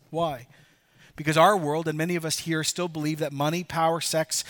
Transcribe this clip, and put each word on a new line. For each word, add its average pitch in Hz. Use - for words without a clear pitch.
Why? 151
Because 156
our 185
world, 160
and 156
many 170
of 160
us 156
here, 160
still -
believe 156
that 151
money, 156
power, 165
sex, -